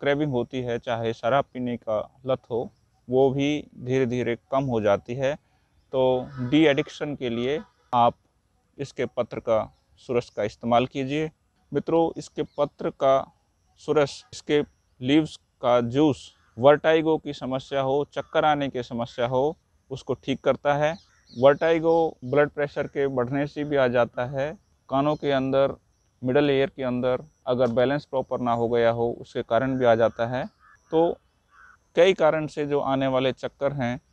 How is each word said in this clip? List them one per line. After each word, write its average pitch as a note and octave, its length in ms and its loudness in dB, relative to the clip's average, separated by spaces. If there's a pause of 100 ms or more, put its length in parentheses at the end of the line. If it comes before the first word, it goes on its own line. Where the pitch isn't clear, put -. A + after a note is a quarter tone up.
क्रेविंग C#3+ 320 0
होती B2+ 280 -4
है, A#2+ 180 -4
चाहे A#2 340 -4
शराब B2+ 320 0
पीने B2 340 -8
का A2 200 -4 (280)
लत C3 240 -2
हो, B2+ 200 -6 (380)
वो C3 220 4
भी C#3+ 340 -2 (120)
धीरे B2+ 300 -2
धीरे A#2+ 300 -2 (160)
कम C#3 120 0
हो A#2+ 160 -2
जाती G#2 340 0
है। C3+ 200 -2 (580)
तो C3 340 2 (140)
डी C#3+ 240 4
एडिक्शन D3 500 0
के B2 160 -6
लिए B2+ 300 -4 (320)
आप A#2+ 240 4 (600)
इसके C3+ 300 -6
पत्र - 320 -8
का A2+ 180 0 (440)
सुरस B2 280 -4
का G#2+ 140 -6
इस्तेमाल A#2 420 0
कीजिए। D3 440 -6 (420)
मित्रों, E3 440 0
इसके D3+ 260 -8 (160)
पत्र D3 340 -4
का C3+ 400 0 (480)
सुरस, D3 520 0
इसके - 280 -2 (400)
लीव्स D3 360 0 (260)
का B2 180 4
जूस C3 500 0 (260)
वर्टाइगो D#3 600 4
की D3 140 -10
समस्या C3 480 -6
हो, C#3 240 0 (100)
चक्कर D#3 300 -2
आने D3 240 0
की B2 140 -6
समस्या A#2+ 440 -6
हो, C3 300 0 (340)
उसको C3 260 -6
ठीक - 240 -6
करता C#3+ 340 0
है। D3+ 220 0 (360)
वर्टाइगो D#3+ 920 2
ब्लड C#3+ 260 2
प्रेशर C#3+ 360 -6
के C#3 220 -2
बढ़ने C3+ 380 -4
से D3 180 -8
भी D3 120 -2
आ C3 120 4
जाता A#2+ 400 0
है, C#3+ 240 -4 (360)
कानों D3 280 0
के D3 160 -4
अंदर, C3+ 420 0 (480)
मिडल C#3+ 280 2
ईयर C3+ 260 2
के C#3 60 -8
अंदर B2+ 420 -2 (220)
अगर B2+ 220 2
बैलेंस B2+ 360 0
प्रॉपर B2+ 360 -4
ना A#2+ 120 0
हो A#2 160 0
गया A#2 220 2
हो, A#2 220 0
उसके B2 300 -10
कारण B2+ 360 0
भी B2+ 60 0
आ A#2 100 6
जाता A2+ 320 0
है। B2+ 180 -6 (480)
तो E3 260 0 (800)
कई F#3 180 6
कारण D#3 320 2
से D3 200 -6
जो C#3+ 160 0
आने C3+ 240 0
वाले C3 260 0
चक्कर C#3 400 -6
हैं, B2 280 -6 (120)